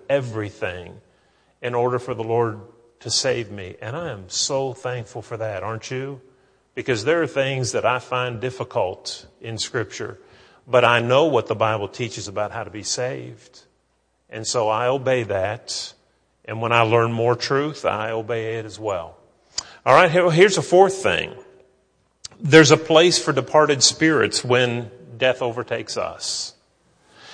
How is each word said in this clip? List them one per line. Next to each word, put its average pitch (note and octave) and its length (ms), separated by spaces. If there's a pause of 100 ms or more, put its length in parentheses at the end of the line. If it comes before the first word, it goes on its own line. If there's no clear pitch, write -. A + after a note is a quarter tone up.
everything G#2 920 (600)
in B2 140
order B2 240
for B2 160
the A2 80
Lord A2+ 360 (420)
to A#2 100
save A#2+ 400
me. G2 320
And A2+ 120
I E3+ 140
am F#2+ 200
so C3+ 440
thankful A#2+ 480
for A2+ 160
that, G#2 240
aren't A2 300
you? C3+ 300 (520)
Because A#2 300
there E3 180
are D#3 60
things C3+ 460
that G#2 120
I B2 140
find B2 420
difficult A#2 880 (140)
in A2+ 180
Scripture, - 580 (500)
but B2 160
I A#2+ 180
know B2+ 240
what B2+ 200
the - 80
Bible G#2+ 340
teaches G#2+ 400
about G#2 220
how A2+ 140
to G2 80
be G#2 100
saved. B2 800 (680)
And A2 200
so A2 220
I A2+ 180
obey B2+ 340
that. G2+ 720 (520)
And A2+ 180
when A2+ 80
I A#2 100
learn A#2 300
more A#2 240
truth, C#3+ 500
I G#2+ 240
obey A2+ 480
it A2 80
as G2+ 140
well. F#2+ 380 (680)
All B2+ 80
right, E3+ 160
here, F3 220
here's F3+ 260
a D#3 60
fourth F#3+ 320
thing. E2 400 (1040)
There's D3+ 320
a D#3 60
place E3 460
for D3+ 100
departed C#3+ 500
spirits C#3 600
when A#2+ 460 (280)
death B2+ 260
overtakes A#2 540
us. - 580 (800)